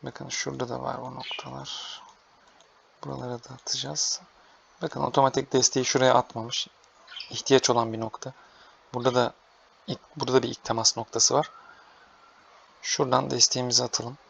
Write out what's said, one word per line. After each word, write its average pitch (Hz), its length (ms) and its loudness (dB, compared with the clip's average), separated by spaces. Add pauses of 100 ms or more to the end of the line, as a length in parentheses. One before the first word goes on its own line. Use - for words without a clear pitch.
Bakın 139 260 -12
şurada 131 400 -6
da 127 140 -8
var 131 160 -6
o 127 160 -12
noktalar. - 880 -12 (1000)
Buralara 127 400 -8
da 127 100 -18
atacağız. 139 640 -4 (640)
Bakın 147 200 -6
otomatik 131 500 2
desteği 127 320 4
şuraya 127 300 4
atmamış. 120 540 0 (640)
İhtiyaç - 400 4
olan 117 220 2
bir 110 80 -6
nokta. 113 320 -8 (600)
Burada 123 200 2
da 123 180 4 (540)
ilk, - 140 -6 (160)
burada 127 160 -2
da 127 100 8
bir 120 60 -2
ilk - 160 -10
temas 113 320 0
noktası 113 380 0
var. 147 160 2 (1300)
Şuradan 135 480 0
desteğimizi 123 540 2
atalım. 120 340 -6 (120)